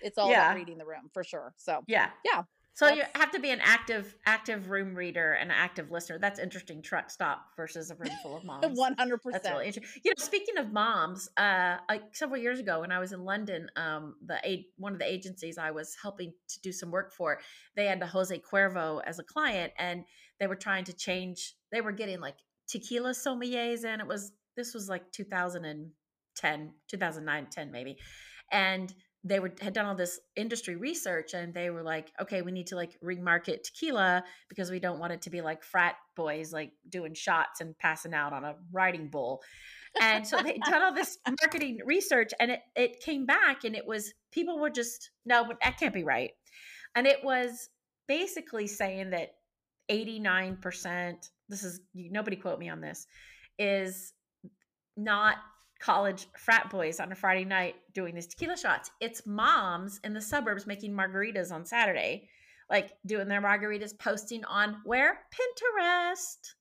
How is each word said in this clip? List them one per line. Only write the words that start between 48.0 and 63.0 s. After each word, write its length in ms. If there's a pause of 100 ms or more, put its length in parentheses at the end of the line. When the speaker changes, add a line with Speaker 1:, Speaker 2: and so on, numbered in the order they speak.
Speaker 2:
basically 600
saying 440
that 240 (540)
eighty-nine 680
percent, 720 (180)
this 160
is, 160 (140)
nobody 440
quote 200
me 120
on 120
this, 240 (540)
is 540 (840)
not 380 (440)
college 480 (100)
frat 320
boys 300
on 120
a 40
Friday 280
night 320 (180)
doing 200
these 140
tequila 280
shots. 360 (100)
It's 240
moms 800
in 100
the 80
suburbs 460
making 260
margaritas 580
on 140
Saturday, 640 (400)
like, 220 (140)